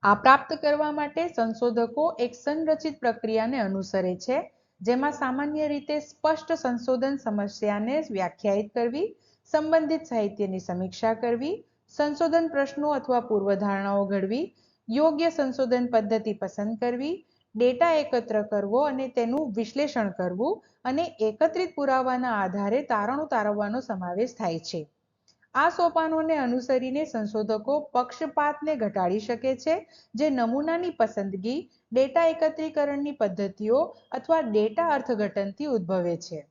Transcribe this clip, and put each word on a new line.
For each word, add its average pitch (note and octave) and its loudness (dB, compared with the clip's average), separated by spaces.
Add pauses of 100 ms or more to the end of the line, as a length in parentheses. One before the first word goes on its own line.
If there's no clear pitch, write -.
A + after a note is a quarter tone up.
આ G3+ 6
પ્રાપ્ત C4 6
કરવા D4+ 0
માટે D4 -4
સંશોધકો A#3 0 (160)
એક A#3+ -2
સંરચિત D#4 -2
પ્રક્રિયાને A3+ 0
અનુસરે F#3+ -2
છે, B3+ -2 (440)
જેમાં B3+ 0
સામાન્ય C#4+ -2
રીતે D4 -4
સ્પષ્ટ D#4 -2
સંશોધન B3+ 0
સમસ્યાને G#3 -2 (140)
વ્યાખ્યાયિત G3+ -2
કરવી, A#3+ 0 (440)
સંબંધિત D#4+ 2
સાહિત્યની G3+ -2
સમીક્ષા F#3 -2
કરવી, A#3+ -2 (300)
સંશોધન D#4+ 2
પ્રશ્નો C#4 -2
અથવા C4 0
પૂર્વધારણાઓ G3+ 0
ઘડવી, G3 0 (420)
યોગ્ય D4+ 4
સંશોધન B3+ 0
પદ્ધતિ A3 2
પસંદ G#3 -6
કરવી, B3+ -2 (380)
ડેટા B3 4
એકત્ર A#3+ 0
કરવો G#3+ 0
અને C4+ -2
તેનું B3 0
વિશ્લેષણ A3+ -2
કરવું F#3+ -2 (220)
અને C#4 0 (140)
એકત્રિત D#4+ 2
પુરાવાના B3+ 2
આધારે G3+ 0
તારણો B3 0
તારવવાનો G#3 0
સમાવેશ G3+ -4
થાય E3+ -2
છે. D#3+ -6 (720)
આ D4 4
સોપાનોને D#4+ 2
અનુસરીને B3+ 0
સંશોધકો G#3+ -2 (180)
પક્ષપાતને D4 -2
ઘટાડી G3+ 0
શકે A#3+ -2
છે, D#4 0 (400)
જે C#4+ 2
નમૂનાની D4 0
પસંદગી, G#3+ -2 (300)
ડેટા C4+ 4
એકત્રીકરણની D#4 0
પદ્ધતિઓ G#3 0 (320)
અથવા D#4+ 0
ડેટા G#3+ 2
અર્થઘટનથી G#3+ -2
ઉદ્ભવે F#3 0
છે. E3 -10